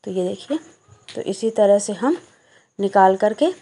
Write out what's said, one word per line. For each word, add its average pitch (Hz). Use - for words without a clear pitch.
तो 202
ये 185
देखिए, 202
तो -
इसी 196
तरह 202
से 202
हम 202
निकाल 190
करके 214